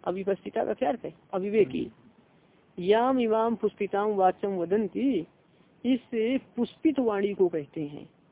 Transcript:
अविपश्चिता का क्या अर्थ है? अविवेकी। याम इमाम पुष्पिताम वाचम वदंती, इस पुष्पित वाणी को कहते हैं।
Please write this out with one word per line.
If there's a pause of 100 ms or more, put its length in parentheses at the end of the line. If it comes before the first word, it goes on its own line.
अविपश्चिता
का
क्या
अर्थ
है? (180)
अविवेकी। (840)
याम
इमाम
पुष्पिताम
वाचम
वदंती, (580)
इस (560)
पुष्पित
वाणी
को
कहते
हैं। (240)